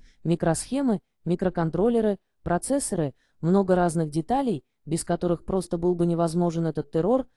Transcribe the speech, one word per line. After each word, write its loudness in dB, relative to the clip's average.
«Микросхемы, 0
микроконтроллеры, 0
процессоры – -2
много 4
разных 0
деталей, -2
без -4
которых -2
просто -4
был 2
бы 2
невозможен 0
этот -4
террор», 0